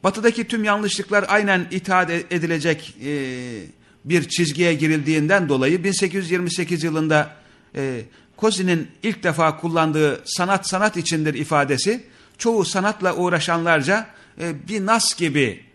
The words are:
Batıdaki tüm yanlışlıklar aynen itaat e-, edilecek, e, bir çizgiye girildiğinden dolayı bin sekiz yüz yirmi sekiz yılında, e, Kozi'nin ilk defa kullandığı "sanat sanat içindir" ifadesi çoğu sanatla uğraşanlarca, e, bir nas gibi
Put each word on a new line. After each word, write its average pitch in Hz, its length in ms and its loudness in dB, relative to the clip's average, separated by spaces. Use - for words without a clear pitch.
Batıdaki 226 440 0
tüm 220 160 -2
yanlışlıklar 202 640 0
aynen 196 420 2
itaat 185 400 0
e-, 170 200 -2
edilecek, 165 640 -2
e, 139 300 -4
bir 165 240 0
çizgiye 165 460 2
girildiğinden 156 760 2
dolayı 143 360 2
bin 196 80 0
sekiz 190 320 -2
yüz 165 60 -6
yirmi 175 220 0
sekiz 170 320 -2
yılında, 156 460 2
e, 131 260 -6
Kozi'nin 185 520 0
ilk 220 200 -4
defa 160 340 2
kullandığı 156 680 0
"sanat 190 440 -2
sanat 208 280 0
içindir" 156 380 -2
ifadesi 147 680 0
çoğu 226 260 2
sanatla 190 520 -2
uğraşanlarca, 170 920 2
e, 160 280 -8
bir 196 180 -4
nas 220 320 2
gibi 139 460 0